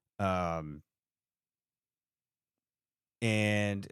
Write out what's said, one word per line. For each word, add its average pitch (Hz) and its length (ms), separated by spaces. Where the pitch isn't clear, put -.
Um, 82 640
and 104 720